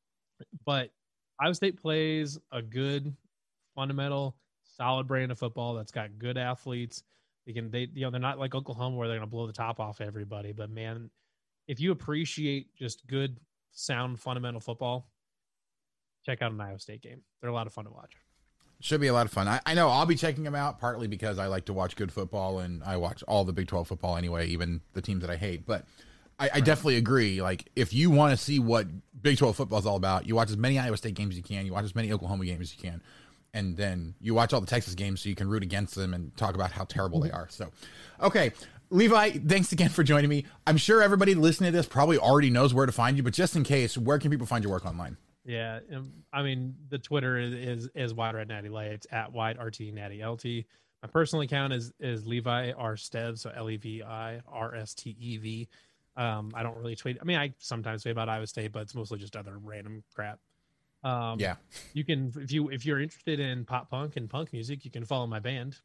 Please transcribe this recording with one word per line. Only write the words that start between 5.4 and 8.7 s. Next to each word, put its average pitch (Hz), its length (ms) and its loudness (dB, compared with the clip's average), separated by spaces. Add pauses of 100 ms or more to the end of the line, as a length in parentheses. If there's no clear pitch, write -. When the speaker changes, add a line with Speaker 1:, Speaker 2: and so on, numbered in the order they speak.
Speaker 1:
that's 107 160 -10
got 107 260 -8
good 123 200 -6
athletes. 123 680 -6 (420)
They 120 80 -12
can, 113 180 -8
they, 120 220 -4
you 135 80 -6
know, 131 80 -2
they're 123 100 -4
not 131 200 -2
like 131 160 -4
Oklahoma 127 420 -6